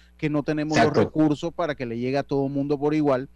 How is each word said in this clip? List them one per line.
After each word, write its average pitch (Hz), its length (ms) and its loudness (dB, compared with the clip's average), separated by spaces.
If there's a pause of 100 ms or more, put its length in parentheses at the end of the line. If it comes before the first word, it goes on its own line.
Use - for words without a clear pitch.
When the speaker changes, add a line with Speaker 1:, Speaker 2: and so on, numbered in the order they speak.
(160)
Speaker 1:
que 156 120 -2
no 147 140 0
tenemos 151 340 -2
Speaker 2:
Exacto. 151 240 4
Speaker 1:
los 101 60 2
recursos 156 480 0
para 156 200 -2
que 127 120 -6
le 117 120 -6
llegue 131 200 -2
a 139 40 -2
todo 139 260 -2
mundo 143 300 -2
por 147 160 0
igual, 139 420 0